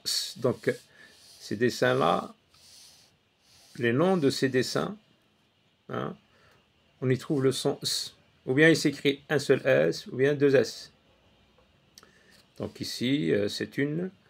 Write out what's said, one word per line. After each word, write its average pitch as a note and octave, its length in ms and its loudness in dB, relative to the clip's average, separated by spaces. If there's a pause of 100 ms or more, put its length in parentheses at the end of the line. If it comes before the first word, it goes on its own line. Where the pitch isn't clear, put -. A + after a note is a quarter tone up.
S. - 320 -6
Donc, B2+ 360 -2 (640)
ces - 160 -8
dessins-là, B2 800 0 (1400)
les A#2+ 160 0
noms F3+ 240 2
de C#3+ 120 2
ces C3+ 200 0
dessins, D3 480 -2 (920)
hein, C3 260 -6 (840)
on B2+ 80 0
y C3 80 2
trouve C3+ 260 -2
le C3+ 100 4
son - 280 -2
S. - 340 -6 (300)
Ou C3 80 -2
bien D3+ 160 6
il D#3+ 60 6
s'écrit C#3+ 540 -2
un D3+ 100 2
seul C3+ 260 2
S, D3 420 2
ou B2 100 -12
bien C3+ 160 2
deux C#3 220 4
S. - 360 0 (1700)
Donc - 240 -10
ici, D3 500 -2
euh, G#2 160 0
c'est G#2+ 300 -8
une D#3 340 -4 (180)